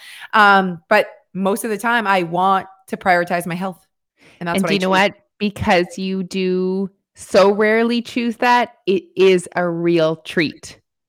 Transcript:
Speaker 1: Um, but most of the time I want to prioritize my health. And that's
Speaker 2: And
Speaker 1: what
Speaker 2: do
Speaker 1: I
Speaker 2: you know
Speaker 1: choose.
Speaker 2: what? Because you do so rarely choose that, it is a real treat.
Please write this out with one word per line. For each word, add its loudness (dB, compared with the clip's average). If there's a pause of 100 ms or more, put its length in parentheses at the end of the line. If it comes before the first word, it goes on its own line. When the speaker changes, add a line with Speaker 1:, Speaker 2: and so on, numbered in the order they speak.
(340)
Speaker 1:
Um, 4
but 2 (260)
most -2
of -6
the -4
time -2
I 2
want 0 (200)
to -8
prioritize 0
my -6
health. -10 (540)
And -10
that's -4
Speaker 2:
And -2
Speaker 1:
what -2
Speaker 2:
do 0
Speaker 1:
I 2
Speaker 2:
you -2
know -2
Speaker 1:
choose. 2
Speaker 2:
what? - (220)
Because -2
you -6
do -4 (280)
so 2
rarely 0
choose -6
that, 0 (100)
it 0 (100)
is 2
a -2
real 0
treat. -6 (300)